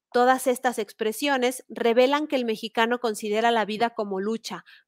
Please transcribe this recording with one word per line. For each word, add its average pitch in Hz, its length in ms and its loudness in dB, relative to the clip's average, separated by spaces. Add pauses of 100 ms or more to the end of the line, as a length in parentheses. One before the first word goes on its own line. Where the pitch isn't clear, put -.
(100)
Todas 254 360 4
estas 247 320 -2
expresiones 214 880 -2
revelan 254 600 2
que 294 80 -2
el 247 100 -2
mexicano 226 520 0
considera 220 520 0
la 220 160 2
vida 214 240 -2
como 202 300 -4
lucha, 208 440 -6 (240)